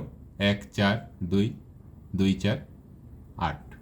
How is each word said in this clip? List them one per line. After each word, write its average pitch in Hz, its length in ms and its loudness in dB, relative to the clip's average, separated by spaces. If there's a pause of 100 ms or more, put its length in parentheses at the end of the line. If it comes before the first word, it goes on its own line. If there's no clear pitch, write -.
(500)
এক 101 80 0 (180)
চার 101 180 4 (360)
দুই, 98 160 4 (720)
দুই 98 140 4 (100)
চার 131 160 0 (920)
আট, - 140 -8 (200)